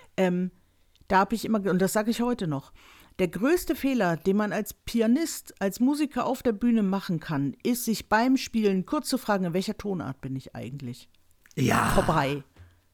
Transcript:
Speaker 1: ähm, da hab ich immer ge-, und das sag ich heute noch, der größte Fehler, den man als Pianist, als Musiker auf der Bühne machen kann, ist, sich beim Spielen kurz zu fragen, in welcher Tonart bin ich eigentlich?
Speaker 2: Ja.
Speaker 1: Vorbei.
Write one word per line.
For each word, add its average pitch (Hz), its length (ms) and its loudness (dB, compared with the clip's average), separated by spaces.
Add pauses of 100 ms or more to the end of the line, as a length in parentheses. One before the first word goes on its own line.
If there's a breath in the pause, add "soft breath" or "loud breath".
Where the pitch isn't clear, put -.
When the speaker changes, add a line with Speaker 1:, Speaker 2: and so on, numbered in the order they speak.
(160 loud breath)
Speaker 1:
ähm, 180 340 2 (560)
da 190 140 4
hab 202 120 0
ich 220 120 -4
immer 220 160 0
ge-, 190 100 -2
und 180 100 2
das 185 120 2
sag 214 160 0
ich 240 140 0
heute 240 260 -2
noch, 139 240 -4 (480 soft breath)
der 180 80 2
größte 285 480 0
Fehler, 214 400 2
den 190 200 0
man 208 160 0
als 202 220 -4
Pianist, 240 880 0
als 196 160 -2
Musiker 277 480 0
auf - 160 -4
der 240 100 2
Bühne 226 300 2
machen 190 380 -2
kann, 139 420 -2
ist, 240 220 -2
sich - 240 -2
beim 240 280 4
Spielen 196 480 0
kurz - 240 -4
zu 254 100 0
fragen, 196 260 0
in 170 100 -2
welcher 190 240 -4
Tonart 170 420 -6
bin 131 140 -8
ich - 220 -12
eigentlich? 123 520 -10 (460)
Speaker 2:
Ja. 117 360 2
Speaker 1:
Vorbei. 147 520 2 (520 soft breath)